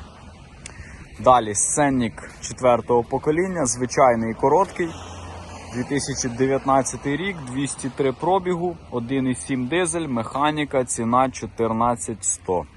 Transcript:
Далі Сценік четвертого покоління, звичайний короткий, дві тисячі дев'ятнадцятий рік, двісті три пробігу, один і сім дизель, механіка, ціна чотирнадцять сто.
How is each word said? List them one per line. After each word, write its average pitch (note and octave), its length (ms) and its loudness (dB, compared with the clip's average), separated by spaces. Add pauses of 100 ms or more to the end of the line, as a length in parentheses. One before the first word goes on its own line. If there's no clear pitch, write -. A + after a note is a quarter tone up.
(1200)
Далі A2+ 340 6
Сценік C3 760 0 (100)
четвертого A#2+ 600 2
покоління, D#3 640 0
звичайний A#2+ 680 2
короткий, E3+ 540 2 (840)
дві B2 100 -4
тисячі C3+ 440 -4
дев'ятнадцятий C3+ 880 0
рік, F#3+ 200 -4 (160)
двісті C#3 440 -4
три C3+ 160 2
пробігу, F3+ 640 0 (140)
один B2+ 360 -2
і B2+ 80 0
сім B2+ 320 -4
дизель, E3+ 400 0
механіка, C#3 800 0
ціна B2 460 2
чотирнадцять A2+ 920 -2
сто. F2 400 -2 (120)